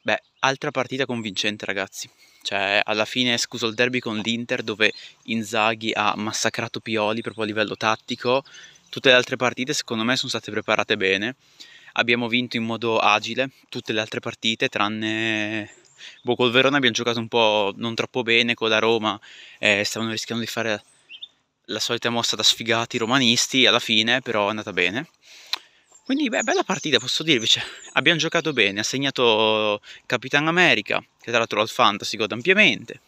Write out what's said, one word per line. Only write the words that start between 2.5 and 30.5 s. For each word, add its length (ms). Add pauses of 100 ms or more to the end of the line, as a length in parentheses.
alla 200
fine, 320
scuso 300
il 80
derby 240
con 200
l'Inter, 440
dove 300 (320)
Inzaghi 680
ha 240
massacrato 600
Pioli 420
proprio 220
a 40
livello 300
tattico, 680 (440)
tutte 200
le 80
altre 200
partite 380
secondo 300
me 100
sono 160
state 220
preparate 440
bene. 380 (600)
Abbiamo 340
vinto 280
in 60
modo 380
agile 500 (180)
tutte 240
le 80
altre 200
partite, 480
tranne... 1000 (540)
Boh, 140
col 160
Verona 240
abbiamo 180
giocato 240
un 80
po' 500
non 200
troppo 260
bene, 320
con 140
la 100
Roma, 420 (380)
eh, 240
stavano 300
rischiando 320
di 40
fare 360 (840)
la 120
solita 300
mossa 260
da 80
sfigati 520
romanisti, 680
alla 140
fine 400
però 260
è 40
andata 220
bene. 360 (960)
Quindi, 240
beh, 140
bella 200
partita, 380
posso 240
dirvi, 240
cioè, 160 (300)
abbiamo 260
giocato 320
bene, 260
ha 60
segnato 1000 (240)
Capitan 400
America, 580 (160)